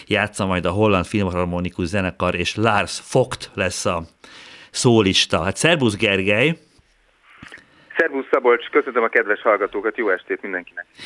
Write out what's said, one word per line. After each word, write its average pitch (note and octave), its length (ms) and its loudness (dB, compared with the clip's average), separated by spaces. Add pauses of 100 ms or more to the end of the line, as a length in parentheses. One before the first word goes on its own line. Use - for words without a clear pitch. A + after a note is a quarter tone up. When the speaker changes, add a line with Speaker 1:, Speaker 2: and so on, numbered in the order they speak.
Speaker 1:
játsza G#2 380 -2
majd F2+ 200 0
a F2+ 40 -2
Holland F#2+ 360 2
Filharmonikus F2+ 840 -2
Zenekar, F2+ 480 -2
és F2 200 -4
Lars G#2 460 0 (100)
Vogt - 420 -2
lesz F#2 320 -4
a F2 160 -2 (720)
szólista. G2+ 720 4
Hát F#2+ 140 -2
szerbusz, C#3 400 2
Gergely! G#2 600 2 (1400)
Speaker 2:
Szerbusz, C#3+ 340 0
Szabolcs, B2 380 2
köszöntöm B2 340 0
a A2+ 40 2
kedves G#2 340 0
hallgatókat, G#2 560 0
jó A2+ 120 -2
estét F#2 320 -4
mindenkinek! F#2 440 -10 (200)